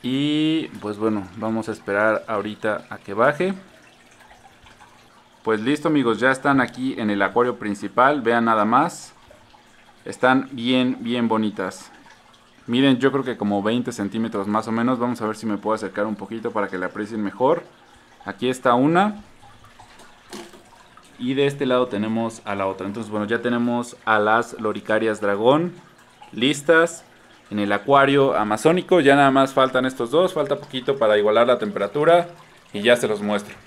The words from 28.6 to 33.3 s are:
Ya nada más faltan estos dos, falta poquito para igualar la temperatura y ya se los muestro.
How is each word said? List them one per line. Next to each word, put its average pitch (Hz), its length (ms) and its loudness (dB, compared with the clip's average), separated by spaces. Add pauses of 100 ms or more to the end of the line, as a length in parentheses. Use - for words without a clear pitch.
Ya 139 140 6
nada 139 140 6
más 135 240 2
faltan 131 320 2
estos 127 240 -4
dos, 170 240 2
falta 147 240 -2
poquito 127 400 -6
para 107 200 4
igualar 107 280 4
la 123 140 2
temperatura 147 680 2 (460)
y 208 80 -6
ya 120 140 6
se 120 120 -2
los 104 140 -2
muestro. 104 340 -4 (120)